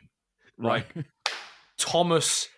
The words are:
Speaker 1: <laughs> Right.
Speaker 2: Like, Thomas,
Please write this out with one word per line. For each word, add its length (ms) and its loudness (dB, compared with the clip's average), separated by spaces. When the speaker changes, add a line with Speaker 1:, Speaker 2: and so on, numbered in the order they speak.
Speaker 1:
<laughs> 40 -20
Right. 300 -2
Speaker 2:
Like, 100 -8
Thomas, 680 2